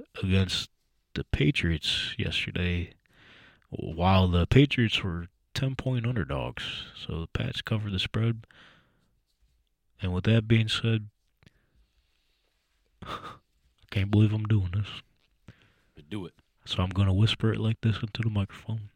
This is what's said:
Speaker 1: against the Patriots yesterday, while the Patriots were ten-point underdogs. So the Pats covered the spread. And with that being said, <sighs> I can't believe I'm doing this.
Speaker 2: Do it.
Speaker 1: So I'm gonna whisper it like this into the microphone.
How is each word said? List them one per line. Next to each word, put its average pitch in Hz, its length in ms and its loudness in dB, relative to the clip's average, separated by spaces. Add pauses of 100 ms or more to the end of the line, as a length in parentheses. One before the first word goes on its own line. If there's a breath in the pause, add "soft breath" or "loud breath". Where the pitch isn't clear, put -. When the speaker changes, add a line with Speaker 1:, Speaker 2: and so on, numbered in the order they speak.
(220)
Speaker 1:
against 95 460 0 (460)
the 71 100 -6
Patriots - 960 0
yesterday, 87 720 -2 (800 soft breath)
while 92 580 4
the 87 180 4
Patriots 131 560 4
were 85 260 -6 (260)
ten-point 127 520 -2
underdogs. 123 760 -4 (100)
So - 280 -8
the 82 60 -8
Pats - 340 -4
covered 107 300 -4
the 95 60 -2
spread. 113 480 -2 (1600 soft breath)
And 92 100 -2
with 92 120 -2
that 113 220 4
being 110 220 4
said, 110 400 -2 (1900 soft breath)
<sighs> - 40 -16
I - 880 -16
can't 98 160 0
believe 107 220 6
I'm 107 140 -2
doing 101 280 2
this. 101 120 -2 (1200 soft breath)
Speaker 2:
Do 98 160 -10
it. 80 80 -14 (320)
Speaker 1:
So - 180 -2
I'm 92 60 0
gonna 95 240 2
whisper 107 400 2
it 107 80 -2
like 110 220 -2
this 110 180 2
into 110 220 -6
the 113 80 0
microphone. 104 640 -6